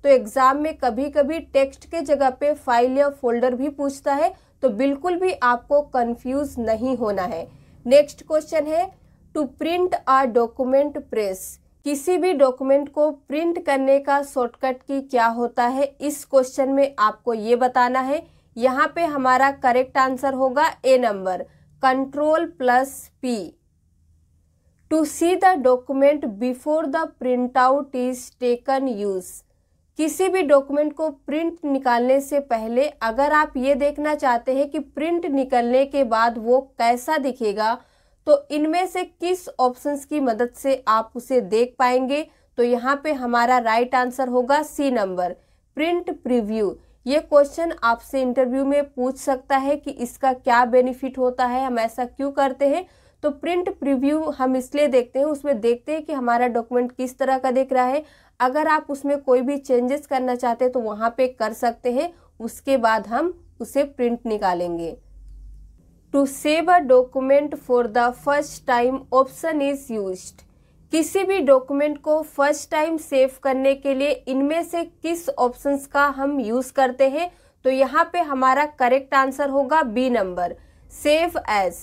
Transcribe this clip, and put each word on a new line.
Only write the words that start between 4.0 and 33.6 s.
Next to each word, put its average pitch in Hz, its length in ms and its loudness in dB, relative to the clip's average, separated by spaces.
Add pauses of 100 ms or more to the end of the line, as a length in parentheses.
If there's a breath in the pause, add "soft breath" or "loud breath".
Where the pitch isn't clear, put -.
है, 320 200 0 (300 soft breath)
तो 269 80 4
बिल्कुल 277 480 -2
भी 370 140 0
आपको 247 500 0
कंफ्यूज 254 760 -4
नहीं 226 380 -2
होना 208 280 -2
है। 165 220 -8 (380 soft breath)
नेक्स्ट 285 420 2
क्वेश्चन 311 400 -2
है, 339 240 -2 (440 soft breath)
to 302 120 -2 (100)
print 349 420 -2 (100)
a 269 140 4 (100)
document 269 760 0
press। 202 420 -6 (340)
किसी 294 320 -2
भी 359 160 0
डॉक्यूमेंट 269 580 2
को 302 200 2
प्रिंट 320 540 -4
करने 269 340 2
का 277 240 0
शॉर्टकट 262 600 -4
की 277 200 -6
क्या 247 240 0
होता 240 400 0
है? 262 180 0 (160)
इस 294 240 -6
क्वेश्चन 262 440 2
में 269 300 2
आपको 214 340 0
ये 220 220 2
बताना 247 460 2
है। 285 200 -2 (360 soft breath)
यहाँ 254 380 2
पे 339 100 0
हमारा 269 480 2
करेक्ट 262 440 0
आंसर 262 360 0
होगा 269 360 2 (160)
ए 262 120 6
नंबर, 190 480 -2 (380 soft breath)
control 285 640 0 (140)
plus 254 340 2 (280)
P। 247 120 -2 (1600)
To 311 180 2
see 339 280 0
the 370 240 4
document 269 640 2 (140)
before 254 480 -2
the 320 180 -2 (140)
printout 254 800 0
is 247 240 -6 (160)
taken 262 560 0
use। 196 340 -6 (680)
किसी 320 300 -2
भी 370 140 0
डॉक्यूमेंट 285 500 2
को 311 160 -4
प्रिंट 320 560 -6
निकालने 262 560 2
से 285 180 -2 (100)
पहले 233 380 0
अगर 269 460 -2
आप 302 240 0
ये 269 200 2